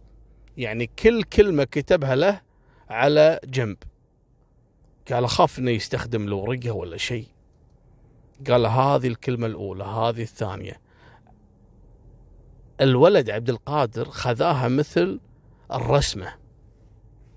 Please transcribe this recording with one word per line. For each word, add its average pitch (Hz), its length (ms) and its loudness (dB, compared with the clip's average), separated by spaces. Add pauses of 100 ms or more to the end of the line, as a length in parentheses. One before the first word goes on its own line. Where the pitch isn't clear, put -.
(560)
يعني 117 340 -6 (120)
كل 226 200 6
كلمة 185 420 2
كتبها 143 500 0
له 180 260 2 (480)
على 151 560 4
جنب. 123 320 -4 (1400)
قال، 120 120 2
"أخاف 143 340 2
إنه 127 120 -2
يستخدم 113 580 -4
له 101 80 -2
ورقة 120 360 -6
ولا 87 240 -8
شيء." 117 300 -6 (1200)
قال 123 120 6
له، 113 60 2
"هذه 131 400 2
الكلمة 117 380 -4
الأولى، 98 380 -8
هذه 113 380 -4
الثانية." 98 580 -10 (2000)
الولد 135 500 4
عبد 117 200 -4
القادر 123 540 -4
خذاها 127 640 -2
مثل 160 520 0 (520)
الرسمة. 117 600 -2 (1040)